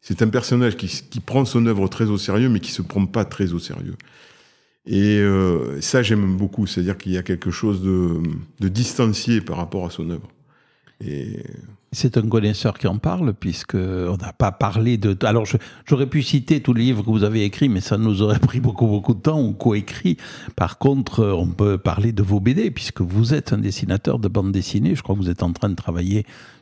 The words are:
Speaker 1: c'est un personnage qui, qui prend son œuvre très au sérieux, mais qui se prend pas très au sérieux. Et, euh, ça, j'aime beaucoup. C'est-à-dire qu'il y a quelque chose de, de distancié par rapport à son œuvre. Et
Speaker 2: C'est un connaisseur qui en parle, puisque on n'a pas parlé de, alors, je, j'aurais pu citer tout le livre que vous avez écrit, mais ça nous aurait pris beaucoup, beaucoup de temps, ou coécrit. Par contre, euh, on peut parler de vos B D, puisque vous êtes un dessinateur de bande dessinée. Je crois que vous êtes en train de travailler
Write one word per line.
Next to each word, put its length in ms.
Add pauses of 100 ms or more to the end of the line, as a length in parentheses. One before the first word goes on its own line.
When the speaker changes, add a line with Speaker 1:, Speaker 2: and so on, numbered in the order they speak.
Speaker 1:
c'est 220
un 40
personnage 500
qui, 100
qui 320
prend 260
son 220
œuvre 200
très 180
au 120
sérieux, 320
mais 100
qui 120
se 100
prend 240
pas 180
très 300
au 60
sérieux. 360 (920)
Et, 320
euh, 600
ça, 220
j'aime 340
beaucoup. 300
C'est-à-dire 320
qu'il 140
y 60
a 60
quelque 280
chose 320
de, 360 (400)
de 80
distancié 760
par 160
rapport 280
à 60
son 180
œuvre. 180 (800)
Et 340 (540)
Speaker 2:
C'est 240
un 100
connaisseur 520
qui 80
en 100
parle, 380
puisque 400
on 420
n'a 160
pas 180
parlé 460
de, 180 (100)
alors, 200
je, 120 (280)
j'aurais 220
pu 160
citer 360
tout 140
le 80
livre 220
que 80
vous 120
avez 200
écrit, 260
mais 120
ça 180
nous 240
aurait 160
pris 200
beaucoup, 280
beaucoup 260
de 60
temps, 200
ou 140
coécrit. 640 (380)
Par 240
contre, 400
euh, 140
on 140
peut 300
parler 340
de 120
vos 160
B 100
D, 220
puisque 300
vous 340
êtes 180
un 60
dessinateur 580
de 100
bande 240
dessinée. 440
Je 80
crois 120
que 60
vous 80
êtes 140
en 100
train 160
de 60
travailler 500 (360)